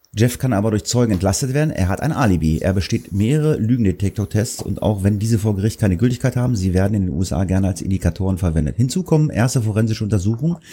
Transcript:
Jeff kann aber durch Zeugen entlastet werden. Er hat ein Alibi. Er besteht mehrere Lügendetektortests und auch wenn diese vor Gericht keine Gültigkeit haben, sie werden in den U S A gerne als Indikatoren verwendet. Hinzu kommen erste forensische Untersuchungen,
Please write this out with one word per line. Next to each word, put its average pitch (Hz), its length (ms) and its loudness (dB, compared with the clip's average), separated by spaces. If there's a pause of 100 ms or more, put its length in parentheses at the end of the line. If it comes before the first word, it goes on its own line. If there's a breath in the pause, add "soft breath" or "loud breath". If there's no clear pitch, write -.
(160 soft breath)
Jeff 117 220 2
kann 131 140 0
aber 98 180 0
durch 104 140 0
Zeugen 120 260 0
entlastet 98 440 0
werden. 151 180 0
Er 90 160 0
hat 98 120 -4
ein 151 120 -2
Alibi. 80 480 2
Er 95 120 0
besteht 101 380 -2
mehrere 147 460 2
Lügendetektortests 104 1080 0
und - 180 -6
auch 101 220 0
wenn 101 160 2
diese 110 220 0
vor 104 160 0
Gericht 104 240 -2
keine 95 160 2
Gültigkeit 123 400 0
haben, 123 180 0
sie 92 180 0
werden 98 220 2
in 98 120 0
den 87 100 -2
U 87 40 0
S 92 120 -2
A 87 100 0
gerne 95 240 2
als 98 160 -4
Indikatoren 95 560 -2
verwendet. 80 380 0
Hinzu 131 260 0
kommen 156 260 2
erste 123 340 0
forensische 110 420 0
Untersuchungen, 110 540 0 (140 loud breath)